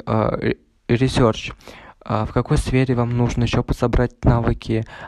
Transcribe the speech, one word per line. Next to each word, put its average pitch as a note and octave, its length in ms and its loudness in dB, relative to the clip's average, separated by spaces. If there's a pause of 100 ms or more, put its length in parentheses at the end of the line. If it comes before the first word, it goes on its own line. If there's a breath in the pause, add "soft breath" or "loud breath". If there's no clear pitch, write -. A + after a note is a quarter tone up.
а, A2 320 0
ре-, - 200 -2 (300)
ресерч. B2 640 2 (520 loud breath)
А, G#2+ 220 -2
в - 60 -8
какой C#3 260 0
сфере C3 380 0
вам A#2+ 200 0
нужно A#2+ 280 0
еще B2 200 0
подсобрать - 600 0
навыки? A#2 600 0 (240 loud breath)